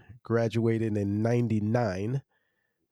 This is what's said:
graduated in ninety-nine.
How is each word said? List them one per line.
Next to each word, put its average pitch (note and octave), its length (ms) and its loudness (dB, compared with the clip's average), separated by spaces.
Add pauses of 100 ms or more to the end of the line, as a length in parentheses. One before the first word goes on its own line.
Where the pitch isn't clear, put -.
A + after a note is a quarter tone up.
(240)
graduated A2+ 720 0
in G2+ 260 0
ninety-nine. A2+ 1000 0 (680)